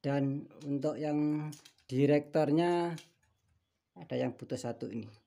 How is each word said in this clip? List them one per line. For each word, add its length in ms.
Dan 400
untuk 320
yang 480
direktornya 1040
ada 240
yang 160
putus 320
satu 240
ini. 160